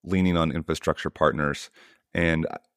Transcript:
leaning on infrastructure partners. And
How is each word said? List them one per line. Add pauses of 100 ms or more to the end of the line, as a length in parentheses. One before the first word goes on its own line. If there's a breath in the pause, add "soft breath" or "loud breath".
leaning
on
infrastructure
partners. (440 soft breath)
And (300)